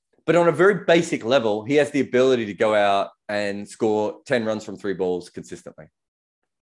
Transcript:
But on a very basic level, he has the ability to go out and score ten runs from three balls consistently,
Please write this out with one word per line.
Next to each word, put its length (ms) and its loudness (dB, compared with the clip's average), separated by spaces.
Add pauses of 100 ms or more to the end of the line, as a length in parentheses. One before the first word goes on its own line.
(260)
But 100 2
on 120 4
a 40 4
very 340 2
basic 380 2
level, 400 0
he 100 -2
has 160 2
the 100 0
ability 460 2
to 80 -8
go 200 0
out 360 2 (180)
and 400 -6
score 580 -2
ten 180 -2
runs 200 -6
from 120 -14
three 180 -6
balls 340 -4
consistently, 580 -18 (880)